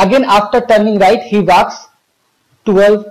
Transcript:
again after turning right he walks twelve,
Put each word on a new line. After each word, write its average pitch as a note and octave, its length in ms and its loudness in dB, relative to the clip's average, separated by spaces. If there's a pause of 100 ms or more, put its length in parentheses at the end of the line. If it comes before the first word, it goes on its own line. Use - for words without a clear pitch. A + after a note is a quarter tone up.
again A#3+ 280 0
after G#3 320 0 (100)
turning G#3+ 280 0
right G3 220 2 (120)
he G#3 160 0
walks - 260 0 (920)
twelve, G#3 420 2